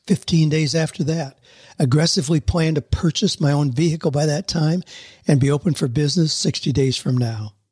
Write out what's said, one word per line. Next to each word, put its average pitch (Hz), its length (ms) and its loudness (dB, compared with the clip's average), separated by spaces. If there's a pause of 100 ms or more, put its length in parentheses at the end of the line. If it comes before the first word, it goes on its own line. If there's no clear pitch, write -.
fifteen 160 420 2
days 151 240 0
after 160 300 -2
that. 151 380 -6 (400)
Aggressively 156 580 2
plan 160 380 0
to 147 40 -2
purchase - 600 -2
my 147 100 2
own 143 220 2
vehicle 160 400 0
by 147 120 0
that 151 220 -2
time 165 380 0 (420)
and 147 140 4
be 139 100 2
open 147 240 0
for 139 140 -2
business 147 440 0
sixty - 380 -2
days 135 260 2
from 127 220 -2
now. 110 360 -4 (180)